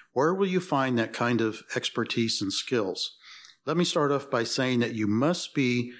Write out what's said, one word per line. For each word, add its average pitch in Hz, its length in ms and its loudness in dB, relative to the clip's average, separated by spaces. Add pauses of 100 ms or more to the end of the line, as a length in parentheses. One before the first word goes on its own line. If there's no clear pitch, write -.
(140)
where 151 200 2
will 196 140 0
you 180 140 0
find 131 360 2
that 110 160 0
kind 120 280 0
of 107 220 -2 (120)
expertise 117 640 -2
and 98 120 -4
skills? - 640 -2 (480)
Let 156 120 -2
me 175 80 4
start 147 260 2
off 139 180 0
by 117 140 0
saying 127 380 0
that 117 120 0
you 107 140 0
must 135 480 0
be 123 440 0